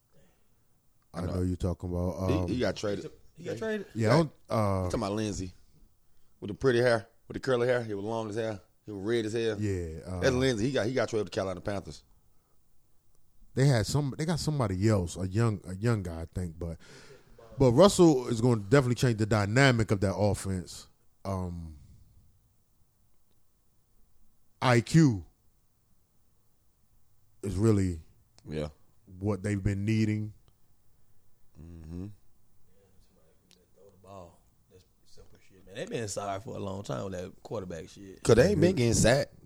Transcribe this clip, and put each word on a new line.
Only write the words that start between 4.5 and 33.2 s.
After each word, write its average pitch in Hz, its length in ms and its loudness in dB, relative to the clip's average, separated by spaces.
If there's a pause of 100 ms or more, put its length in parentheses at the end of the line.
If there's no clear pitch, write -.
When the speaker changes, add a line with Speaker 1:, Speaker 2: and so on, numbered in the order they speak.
Speaker 1:
uh, 113 60 -2
Speaker 2:
You 98 340 0
talking 120 100 -2
about 101 120 -2
Lindsey 98 400 -4 (880)
with 104 80 -10
the 101 60 -8
pretty 123 260 2
hair, 120 260 2 (220)
with - 60 -14
the 104 60 -8
curly 123 280 0
hair. 123 160 2
He 107 100 -8
was 98 100 -8
long 110 260 -4
as 101 60 -8
hell. 110 240 -6 (240)
He - 80 -14
was 98 100 -8
red 113 240 0
as 104 80 -4
hell. 113 260 -2
Speaker 1:
Yeah, 87 460 -4
uh, 90 140 -6
Speaker 2:
That's 131 140 2
Lindsey. 127 320 0
He 143 60 -2
got, 113 140 0
he 127 80 -2
got 117 140 0
traded 107 180 -2
to 85 40 -14
Carolina 95 300 -4
Panthers. 95 420 -8 (1500)
Speaker 1:
They 127 120 4
had 120 200 4
some. 143 320 -2
They 156 60 -4
got 160 160 -2
somebody 110 480 0
else, 92 280 0
a 92 120 -6
young, 107 400 0
a 92 60 -10
young 107 280 0
guy, 82 200 -8
I 82 120 -8
think. 87 240 -6
But, 82 200 -8 (800)
but 131 140 6
Russell 156 560 6
is 117 120 -2
gonna 117 220 4
definitely 123 340 4
change 120 220 2
the 107 80 2
dynamic 110 640 4
of 98 80 0
that 95 160 2
offense. 95 720 -2 (360)
Um, 87 500 -6 (2750)
I 123 200 4
Q 127 440 4 (2250)
is 98 140 -4
really 98 440 2 (480)
Speaker 2:
Yeah. 76 200 -6 (500)
Speaker 1:
what 98 240 -4
they've 104 200 -2
been 98 220 -2
needing. 107 480 -2 (1300)
Speaker 2:
Mm-hmm. 85 460 -14 (1700)